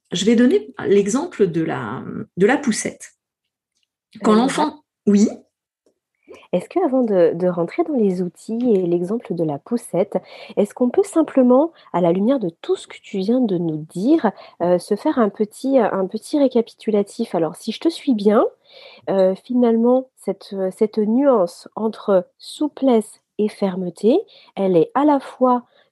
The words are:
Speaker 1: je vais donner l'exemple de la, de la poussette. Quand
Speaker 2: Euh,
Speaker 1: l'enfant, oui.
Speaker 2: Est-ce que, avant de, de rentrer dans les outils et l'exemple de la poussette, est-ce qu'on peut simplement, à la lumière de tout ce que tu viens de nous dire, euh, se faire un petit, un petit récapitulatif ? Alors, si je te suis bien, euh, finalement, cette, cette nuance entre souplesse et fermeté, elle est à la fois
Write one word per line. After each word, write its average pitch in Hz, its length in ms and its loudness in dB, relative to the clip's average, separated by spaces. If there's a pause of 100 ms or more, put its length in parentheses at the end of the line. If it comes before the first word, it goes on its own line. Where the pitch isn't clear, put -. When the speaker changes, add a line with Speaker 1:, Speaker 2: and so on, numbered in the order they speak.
(120)
Speaker 1:
je 180 140 -4
vais 233 100 4
donner 285 380 2 (120)
l'exemple 202 600 0
de 165 160 -4
la, 135 400 -6 (340)
de 175 80 4
la 247 120 2
poussette. - 560 -6 (1080)
Quand 214 100 2
Speaker 2:
Euh, 214 40 4
Speaker 1:
l'enfant, 294 460 -2 (240)
oui. 202 200 4 (1200)
Speaker 2:
Est-ce 180 160 -4
que, 370 160 -2
avant 262 200 0
de, 180 320 2
de 180 120 -2
rentrer 180 360 -2
dans 320 120 -4
les 190 280 0
outils 214 340 -8 (160)
et 185 140 2
l'exemple 175 480 -4
de 170 80 -2
la 147 160 -4
poussette, - 580 -4 (400)
est-ce 208 160 0
qu'on 247 160 -2
peut 381 140 0
simplement, 277 720 2 (200)
à 175 80 -2
la 175 100 2
lumière 214 280 0
de 190 100 -4 (120)
tout 370 140 -4
ce - 120 -8
que - 160 -20
tu - 160 -8
viens 226 200 0
de 196 200 0
nous 156 340 -4
dire, 226 380 0 (300)
euh, 175 180 2
se 208 160 -4
faire 294 240 -2
un 214 100 2
petit, 262 480 -2
un 196 300 0
petit 220 320 -4
récapitulatif ? 226 960 -2
Alors, 170 200 -2
si - 160 -8
je - 80 -12
te - 80 -4
suis 294 280 -2
bien, 208 300 4 (640)
euh, 190 240 2
finalement, 247 800 0
cette, - 400 -10 (200)
cette 214 220 -2
nuance 220 800 0
entre 208 520 -2 (120)
souplesse - 800 -2 (160)
et 208 100 -2
fermeté, 190 720 -2 (380)
elle 190 200 0
est - 200 4
à 277 100 2
la 294 140 2
fois 247 480 -2 (240)